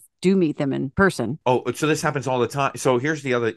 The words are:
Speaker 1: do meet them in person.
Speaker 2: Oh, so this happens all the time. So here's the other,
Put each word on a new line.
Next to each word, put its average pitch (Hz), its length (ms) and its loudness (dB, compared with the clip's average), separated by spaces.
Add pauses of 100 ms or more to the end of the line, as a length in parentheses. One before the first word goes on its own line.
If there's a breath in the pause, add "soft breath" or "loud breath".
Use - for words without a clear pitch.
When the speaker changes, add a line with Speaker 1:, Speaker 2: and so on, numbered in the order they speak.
(220)
Speaker 1:
do 190 140 4
meet 160 200 2
them 139 160 -2
in 135 180 -4
person. 160 560 0
Speaker 2:
Oh, 123 280 2
so - 120 -4
this 151 160 0
happens 143 240 -2
all 127 140 0
the 117 80 2
time. 139 280 -2
So 127 220 2
here's 143 240 -4
the 131 120 -2
other, 117 220 0